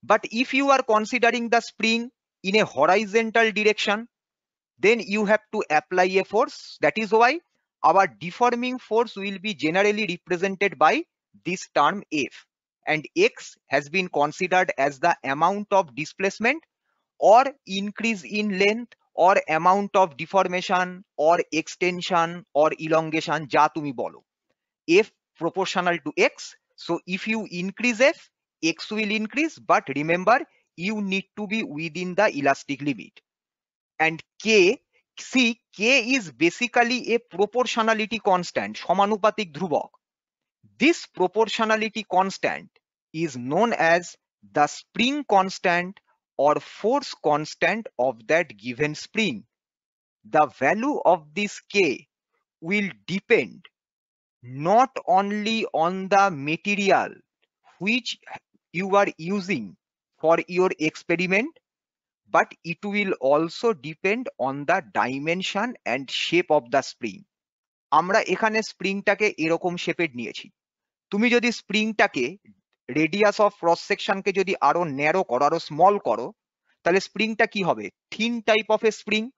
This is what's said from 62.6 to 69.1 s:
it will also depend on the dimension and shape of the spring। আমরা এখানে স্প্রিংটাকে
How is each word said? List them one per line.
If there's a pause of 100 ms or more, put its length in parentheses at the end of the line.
it
will
also
depend (160)
on
the (120)
dimension (120)
and
shape
of
the
spring। (680)
আমরা
এখানে
স্প্রিংটাকে